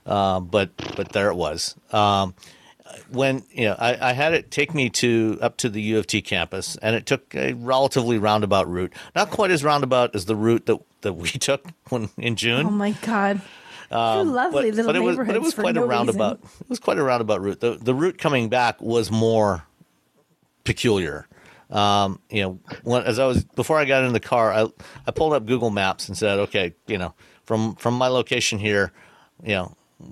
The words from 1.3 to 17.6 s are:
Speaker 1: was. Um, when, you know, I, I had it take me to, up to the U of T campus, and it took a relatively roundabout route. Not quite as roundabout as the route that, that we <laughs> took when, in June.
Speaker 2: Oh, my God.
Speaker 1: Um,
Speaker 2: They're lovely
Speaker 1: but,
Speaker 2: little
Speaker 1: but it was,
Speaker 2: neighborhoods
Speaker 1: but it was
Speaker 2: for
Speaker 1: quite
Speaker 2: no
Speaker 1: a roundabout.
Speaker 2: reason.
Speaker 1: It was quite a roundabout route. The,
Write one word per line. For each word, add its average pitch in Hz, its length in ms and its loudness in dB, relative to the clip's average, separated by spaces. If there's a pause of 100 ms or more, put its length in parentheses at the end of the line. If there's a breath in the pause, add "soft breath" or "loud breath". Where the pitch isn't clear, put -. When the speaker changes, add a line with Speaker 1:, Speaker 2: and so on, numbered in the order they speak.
Speaker 1:
was. 80 400 -4 (180)
Um, 101 400 2 (760 loud breath)
when, 131 420 0
you 120 140 -2
know, 104 120 0
I, 123 320 0
I 127 40 0
had 147 200 0
it - 180 -2
take 147 220 -2
me 131 160 0
to, 113 520 2
up - 160 -2
to 123 120 -2
the 107 120 -6
U 110 180 0
of 95 80 -4
T 104 140 0
campus, 92 600 -4
and 110 140 0
it 110 100 -4
took - 300 -2
a 131 180 -2
relatively 123 640 0
roundabout 101 520 2
route. 90 240 -4 (220 loud breath)
Not 208 160 0
quite 196 200 2
as 151 120 2
roundabout 131 520 2
as 90 100 -4
the 110 100 0
route 110 300 2
that, 113 140 2 (220)
that 98 120 -4
we 85 160 -6
<laughs> - 180 -6
took 139 200 -2 (220)
when, 113 280 -4
in 117 180 -2
June. 117 320 0
Speaker 2:
Oh, 208 40 0
my 208 200 0 (100)
God. 202 400 -2 (500 loud breath)
Speaker 1:
Um, 117 360 2
Speaker 2:
They're 285 80 0
lovely 247 360 0
Speaker 1:
but, 208 60 -2
Speaker 2:
little 233 120 0
Speaker 1:
but 151 60 2
it 180 60 0
was, - 160 2
Speaker 2:
neighborhoods 254 100 -4
Speaker 1:
but 202 80 0
it 226 60 0
was 320 120 0
Speaker 2:
for 214 80 -6
Speaker 1:
quite - 140 0
Speaker 2:
no 233 80 2
Speaker 1:
a 247 40 0
roundabout. 190 540 0
Speaker 2:
reason. - 200 -20
Speaker 1:
It - 80 -14
was 254 100 -6
quite - 180 0
a 156 60 2
roundabout 113 380 0
route. 98 180 -2
The, 117 200 0